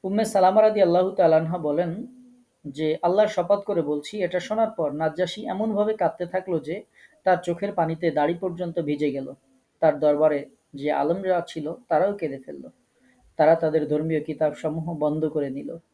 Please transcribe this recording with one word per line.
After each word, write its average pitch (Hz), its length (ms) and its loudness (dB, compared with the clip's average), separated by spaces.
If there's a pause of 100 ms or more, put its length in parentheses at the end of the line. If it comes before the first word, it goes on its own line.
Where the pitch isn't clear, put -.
উম্মে 202 200 0
সালামা 196 380 6
রাদিয়াল্লাহু 190 480 4
তাআলা 165 260 4
আনহা 165 220 0
বলেন 170 480 -2 (600)
যে, 151 360 -2
"আল্লাহর 196 260 2
শপথ 202 360 0
করে 180 180 0
বলছি, 147 400 -4
এটা 175 180 -2
শোনার 220 300 0
পর 156 220 -4
নাজ্জাশী 160 540 -4
এমনভাবে 214 480 -2
কাঁদতে 202 320 -2
থাকলো 185 320 -4
যে 156 240 -8 (420)
তার 185 120 4
চোখের 175 360 -4
পানিতে 165 380 0
দাড়ি 151 240 0
পর্যন্ত 170 460 -6
ভিজে 147 300 -2
গেল। 135 220 -8 (480)
তার 151 180 4
দরবারে 147 480 2 (280)
যে 143 180 -2
আলেমরা 175 560 0
ছিল, 156 260 -8 (140)
তারাও 180 240 2
কেঁদে 156 260 -6
ফেলল। 135 300 -16 (680)
তারা 160 180 6
তাদের 156 340 0
ধর্মীয় 151 320 0
কিতাবসমূহ 156 760 -4
বন্ধ 151 300 0
করে 143 220 -2
নিল।" 143 260 -10 (180)